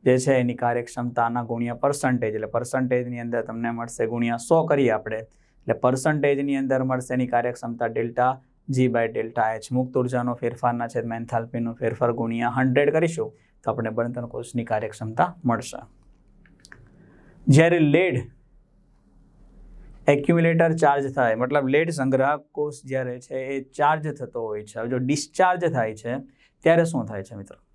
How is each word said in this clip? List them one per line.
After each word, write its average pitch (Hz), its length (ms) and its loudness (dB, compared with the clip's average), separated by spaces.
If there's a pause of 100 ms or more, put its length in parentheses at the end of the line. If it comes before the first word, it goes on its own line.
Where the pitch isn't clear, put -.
જે 127 180 6
છે 139 100 2 (100)
એની 120 200 -2
કાર્યક્ષમતાના 120 880 -2
ગુણ્યા 117 320 -4
પર્સન્ટેજ, 127 540 0
એટલે 107 180 -6
પર્સન્ટેજની 123 680 -2
અંદર 117 240 -2
તમને 117 280 -4
મળશે 117 360 -4
ગુણ્યા 117 340 -2
સો 165 120 4 (100)
કરીએ 139 260 4
આપણે, 107 240 -6 (420)
એટલે - 220 -2
પર્સન્ટેજની 143 800 2
અંદર 131 280 0
મળશે 127 280 -2
એની 127 180 0
કાર્યક્ષમતા 120 600 -2
ડેલ્ટા 123 360 0 (460)
જી 127 180 4
by 117 160 2
ડેલ્ટા 113 460 0
એચ, 110 200 -14
મુક્ત 127 240 -2
ઉર્જાનો 123 400 -2
ફેરફારના 120 520 -2
છેદમાં 113 280 -4
એન્થાલ્પીનો 117 500 -4 (120)
ફેરફાર 113 280 0 (120)
ગુણ્યા 117 340 -2
હન્ડ્રેડ 131 400 4
કરીશું 160 320 0 (320)
તો 113 100 -2
આપણે 113 280 -4
બળતણ 120 340 -4
કોષની 117 380 -6
કાર્યક્ષમતા 113 580 -2 (220)
મળશે. - 280 -4 (1800)
જ્યારે 170 240 6 (160)
લેડ 170 220 2 (2000)
એક્યુમ્યુલેટર 165 680 4
ચાર્જ 139 240 2 (100)
થાય, 113 240 2
મતલબ 135 340 0
લેડ 165 220 2
સંગ્રાહક 135 460 0 (160)
કોષ 147 320 -4
જ્યારે 127 240 -4 (100)
છે 135 160 -8 (140)
એ - 20 -4 (220)
ચાર્જ 151 260 2 (140)
થતો 117 300 -8
હોય 107 200 -8
છે. - 100 -12
હવે 117 140 -4
જો 127 140 0
ડિસ્ચાર્જ 175 580 0 (120)
થાય 110 260 -2
છે 120 100 -4 (500)
ત્યારે 165 220 6
શું 165 200 -4
થાય 104 180 -8
છે, 113 120 -16
મિત્રો? 98 240 -16 (160)